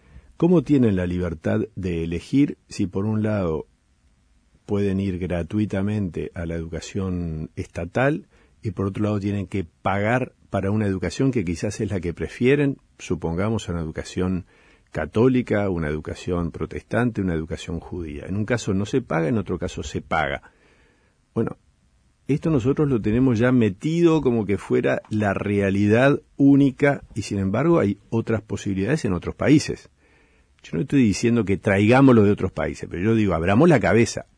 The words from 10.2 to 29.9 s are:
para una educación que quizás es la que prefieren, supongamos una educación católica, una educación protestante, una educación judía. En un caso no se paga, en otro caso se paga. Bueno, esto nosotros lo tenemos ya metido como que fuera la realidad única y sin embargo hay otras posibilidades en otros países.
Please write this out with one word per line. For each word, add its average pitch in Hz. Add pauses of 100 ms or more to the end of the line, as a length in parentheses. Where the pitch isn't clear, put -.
para 95
una 107
educación 95
que 117
quizás 90
es 107
la 98
que 85
prefieren, 135 (200)
supongamos 90
una 85
educación 87 (460)
católica, 107
una 82
educación 78
protestante, 107
una 90
educación 80
judía. 78
En 92
un 107
caso 113
no 98
se 131
paga, 160
en 123
otro 90
caso -
se -
paga. 71 (800)
Bueno, - (680)
esto 151
nosotros 139
lo 127
tenemos 113
ya 123
metido 151
como 117
que 98
fuera 127
la 107
realidad 101 (140)
única 139 (120)
y 110
sin 101
embargo 117
hay 101 (120)
otras 113
posibilidades 101
en 101
otros 85
países. - (720)